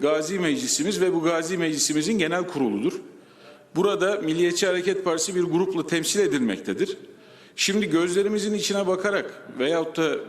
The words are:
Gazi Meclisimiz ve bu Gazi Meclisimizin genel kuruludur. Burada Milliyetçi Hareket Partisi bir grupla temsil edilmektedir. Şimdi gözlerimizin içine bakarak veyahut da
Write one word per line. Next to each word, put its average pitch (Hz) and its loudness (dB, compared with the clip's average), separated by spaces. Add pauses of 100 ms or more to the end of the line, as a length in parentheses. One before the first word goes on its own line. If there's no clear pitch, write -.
Gazi 156 0
Meclisimiz 156 0
ve 185 4
bu 165 0
Gazi 165 0
Meclisimizin 156 0
genel 175 0
kuruludur. 131 0 (840)
Burada 175 2
Milliyetçi 170 0
Hareket 180 0
Partisi 165 -2
bir 180 2
grupla 170 0
temsil 170 0
edilmektedir. 127 0 (580)
Şimdi 196 0
gözlerimizin 196 0
içine 202 0
bakarak 185 -2 (160)
veyahut 160 0
da 156 2 (120)